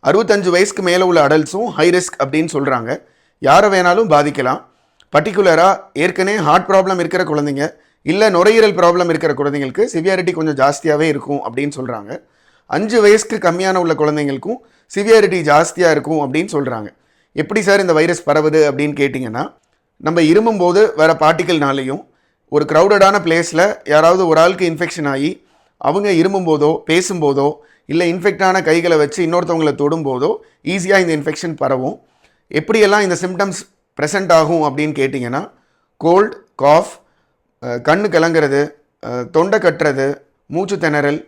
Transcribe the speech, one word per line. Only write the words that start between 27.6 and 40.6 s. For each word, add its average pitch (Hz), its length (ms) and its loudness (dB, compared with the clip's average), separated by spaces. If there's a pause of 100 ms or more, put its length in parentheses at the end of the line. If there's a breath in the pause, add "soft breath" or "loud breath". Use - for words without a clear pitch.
இல்ல 170 120 0
இன்ஃபெக்ட் 175 400 -2
ஆன 185 180 2
கைகளை 165 340 2
வச்சு 151 300 -2
இன்னொருத்தவங்களை 165 540 -2
தொடும்போதோ 147 500 -2 (340 soft breath)
ஈஸியா 190 380 -2
இந்த 170 140 -2
இன்ஃபெக்ஷன் 156 400 -6
பரவும். 135 440 -4 (500)
எப்படியெல்லாம் 202 560 2
இந்த 180 140 -2
சிம்டம்ஸ் 185 400 -6 (380)
ப்ரெசென்ட் 175 340 -2
ஆகும் 160 300 2
அப்படின்னு 147 380 -4
கேட்டிங்கன்னா, 131 420 -4 (540)
கோல்ட், 185 380 2 (200)
காஃப், 151 360 2 (720)
அஹ், 123 260 -8
கண்ணு 196 260 2
கலங்கிறது, 160 480 2 (440)
அஹ், 123 240 -8
தொண்டை 190 280 0
கட்டுறது, 147 480 0 (400)
மூச்சு 185 300 -6